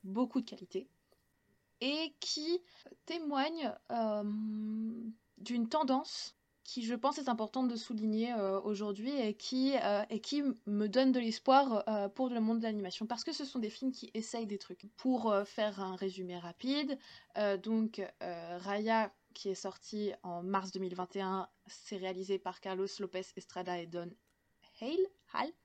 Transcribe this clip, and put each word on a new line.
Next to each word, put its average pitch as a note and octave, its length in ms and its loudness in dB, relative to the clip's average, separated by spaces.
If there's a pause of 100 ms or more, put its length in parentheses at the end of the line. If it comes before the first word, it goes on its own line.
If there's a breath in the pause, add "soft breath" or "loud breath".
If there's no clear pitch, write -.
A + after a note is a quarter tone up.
beaucoup A#3+ 380 0
de A#3 80 -6
qualité G3 400 -8 (920)
et D4 400 0
qui E4 400 0 (460 loud breath)
témoignent, D4+ 680 -2 (180)
euh, A3 320 0 (1160)
d'une A3+ 300 0
tendance C#4 680 0 (260)
qui, - 200 -6
je A3+ 120 0
pense, C4 240 0
est C4+ 100 -2
importante A#3+ 400 0
de A#3 80 0
souligner, A3 560 0
euh, G3 300 2
aujourd'hui G#3 580 -2
et G#3+ 140 2
qui, C4 480 2
euh, G#3 260 4
et A3 120 -2
qui C#4+ 180 -2
m-, C#4 160 2 (100)
me G#3 240 2
donne C4 240 6
de B3 80 6
l'espoir, A#3+ 680 6
euh, G3+ 200 2
pour B3+ 220 0
le A#3 100 0
monde A3 200 4
de - 40 -2
l'animation, G#3 420 -2
parce A#3 160 -4
que E4 100 -4
ce D4 120 -4
sont C4 140 -4
des G#3+ 100 0
films C4 240 -2
qui - 220 -12
essayent A3 320 -2
des G3+ 100 -4
trucs. - 300 -10 (100)
Pour, A3+ 340 4
euh, G3+ 140 6
faire G#3 360 0
un F#3+ 140 -2
résumé F#3 440 -4
rapide, C4+ 600 -2 (380 loud breath)
euh, G3+ 220 2
donc, A3 420 0 (220)
euh, E3+ 400 -8
Raya, G#3+ 500 2 (220)
qui - 160 -4
est F#3 40 0
sorti G3+ 580 -4 (100)
en F3 200 -6
mars F#3+ 300 0
deux F#3 80 -4
mille F3+ 140 -2
vingt F3+ 220 -6
et G3 40 -2
un, F#3+ 280 -2 (180)
c'est - 320 -12
réalisé F#3 400 -2
par F#3 240 -6
Carlos F#3+ 260 -2 (100)
López F#3 280 -4 (100)
Estrada F3+ 420 -4
et E3+ 80 -6
Don F3 220 -6 (720)
Hale, C#4 160 -2 (380)
Hale. D4 180 0 (120)